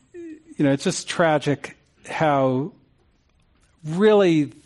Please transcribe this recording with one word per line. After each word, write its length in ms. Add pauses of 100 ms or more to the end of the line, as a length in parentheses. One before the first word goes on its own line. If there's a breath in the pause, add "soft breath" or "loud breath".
(140)
you 520
know, 60
it's 140
just 220
tragic 720 (320)
how 640 (1080)
really 640 (200)